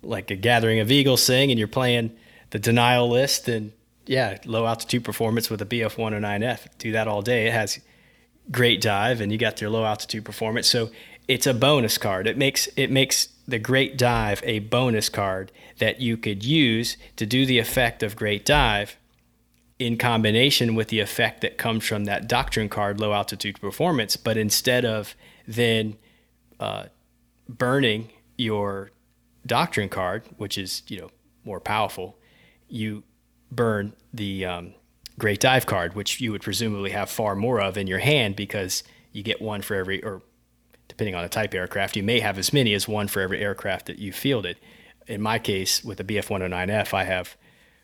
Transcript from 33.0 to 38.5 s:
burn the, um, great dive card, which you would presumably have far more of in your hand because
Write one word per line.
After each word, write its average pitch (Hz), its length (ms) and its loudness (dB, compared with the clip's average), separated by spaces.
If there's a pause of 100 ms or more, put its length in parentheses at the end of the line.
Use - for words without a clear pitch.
burn 110 420 0 (200)
the, 98 320 -4
um, 90 280 -8 (460)
great 104 200 2
dive 131 280 4
card, 87 260 -2
which 101 260 -6
you 120 120 -4
would 101 100 -6
presumably 101 480 -2
have 95 180 -4
far 107 280 -2
more 113 260 0
of 98 160 -2
in 98 80 -4
your 92 140 -2
hand 117 360 2
because 101 480 -4 (280)